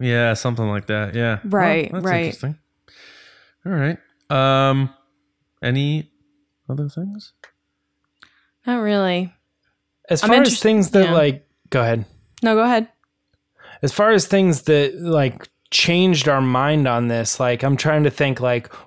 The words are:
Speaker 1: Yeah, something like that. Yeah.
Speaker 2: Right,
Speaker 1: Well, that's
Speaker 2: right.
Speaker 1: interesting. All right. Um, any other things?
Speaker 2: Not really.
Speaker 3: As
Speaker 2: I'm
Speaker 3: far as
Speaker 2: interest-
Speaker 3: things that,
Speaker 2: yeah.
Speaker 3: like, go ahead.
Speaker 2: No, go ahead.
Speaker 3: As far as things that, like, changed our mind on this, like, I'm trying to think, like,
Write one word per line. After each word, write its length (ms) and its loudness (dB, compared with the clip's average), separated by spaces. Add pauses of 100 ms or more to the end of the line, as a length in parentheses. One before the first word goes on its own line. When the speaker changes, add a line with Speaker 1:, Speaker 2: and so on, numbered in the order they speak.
Speaker 1:
Yeah, 320 0
something 380 -4
like 160 -6
that. 280 -4
Yeah. 300 -2
Speaker 2:
Right, 480 0
Speaker 1:
Well, 80 -8
that's 100 -4
Speaker 2:
right. 140 -2
Speaker 1:
interesting. 340 -8 (1080)
All 60 -6
right. 260 -4 (320)
Um, 580 2 (720)
any 480 -4 (600)
other 180 -6
things? 460 -14 (1300)
Speaker 2:
Not 140 -2
really. 500 -2 (800)
Speaker 3:
As 140 0
Speaker 2:
I'm 60 0
Speaker 3:
far 80 6
as 40 8
Speaker 2:
interest- 220 2
Speaker 3:
things 300 2
that, 120 6
Speaker 2:
yeah. 80 2
Speaker 3:
like, 340 0 (220)
go 140 0
ahead. 240 -2 (360)
Speaker 2:
No, 120 2
go 100 2
ahead. 240 0 (960)
Speaker 3:
As 100 -2
far 200 2
as 140 2
things 360 2
that, 360 2
like, 500 -2 (220)
changed 600 2
our 100 2
mind 480 2
on 200 0
this, 300 -4
like, 240 -2
I'm 140 0
trying 280 0
to 60 2
think, 300 -2
like, 320 -2 (140)